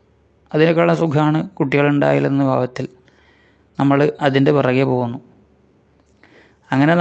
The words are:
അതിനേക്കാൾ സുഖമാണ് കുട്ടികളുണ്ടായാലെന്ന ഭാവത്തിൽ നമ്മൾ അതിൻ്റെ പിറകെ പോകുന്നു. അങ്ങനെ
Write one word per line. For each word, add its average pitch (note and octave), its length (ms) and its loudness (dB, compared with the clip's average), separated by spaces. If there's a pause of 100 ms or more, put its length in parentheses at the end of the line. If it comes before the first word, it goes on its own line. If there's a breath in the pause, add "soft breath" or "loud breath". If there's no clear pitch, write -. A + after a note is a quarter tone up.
(500)
അതിനേക്കാൾ E3 440 2
സുഖമാണ് D#3 460 0 (180)
കുട്ടികളുണ്ടായാലെന്ന C#3+ 840 0
ഭാവത്തിൽ B2+ 420 -4 (920 soft breath)
നമ്മൾ C#3 200 2 (280)
അതിൻ്റെ C#3 300 2
പിറകെ C3 280 0
പോകുന്നു. B2+ 340 -4 (1500 soft breath)
അങ്ങനെ C#3+ 300 2